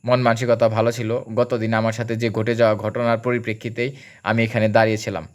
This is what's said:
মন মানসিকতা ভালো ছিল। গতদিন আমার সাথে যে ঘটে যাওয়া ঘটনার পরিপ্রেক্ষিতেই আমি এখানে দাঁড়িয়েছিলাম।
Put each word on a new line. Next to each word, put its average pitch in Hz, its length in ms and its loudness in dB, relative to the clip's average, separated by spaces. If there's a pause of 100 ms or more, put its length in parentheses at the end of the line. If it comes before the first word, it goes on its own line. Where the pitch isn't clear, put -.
মন 123 160 2
মানসিকতা 117 480 2
ভালো 113 220 2
ছিল। 117 280 -4 (160)
গতদিন 113 380 -2
আমার 113 200 0
সাথে 113 220 -4
যে 113 140 -2
ঘটে 113 260 -2
যাওয়া 110 200 4
ঘটনার 117 420 -2
পরিপ্রেক্ষিতেই 117 760 -4 (280)
আমি 113 200 2
এখানে 110 260 0
দাঁড়িয়েছিলাম। 104 640 0